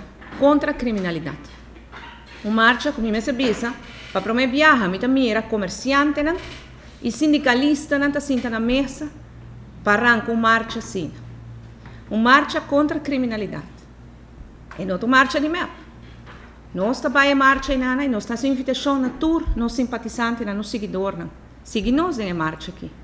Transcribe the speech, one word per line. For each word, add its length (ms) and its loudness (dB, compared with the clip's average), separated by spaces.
contra 320 4
a 40 -4
criminalidade. 760 -4
Uma 100 -2
marcha, 380 4
como 180 -2
me 80 0
avisa, 560 0
para 80 0
promover 280 0
viagem, 400 4
me 200 -2
mira 340 2
comerciante, 800 0
né? 140 0
E 80 -2
sindicalista, 880 2
né? 120 2
Tá 100 -2
senta 280 -2
na 120 -2
mesa, 500 -2
para 260 4
arrancar 220 2
uma 100 0
marcha 380 2
assim. 340 -6
Uma 140 0
marcha 380 6
contra 380 2
a 20 -4
criminalidade. 640 -4
E 60 -6
não 140 -2
uma 100 -2
marcha 320 4
de 80 0
mel. 200 -2
Nós 280 0
trabalhamos 340 4
em 60 4
marcha 340 4
e 20 0
nada, 280 0
e 40 0
nós 140 0
estamos 220 -6
em 80 2
invitação 480 0
na 80 0
tour, 340 0
nos 160 0
simpatizantes, 760 -2
nos 240 -4
seguidores. 560 -4
Siga 260 -2
nós 300 2
em 120 -4
marcha 380 -4
aqui. 180 -14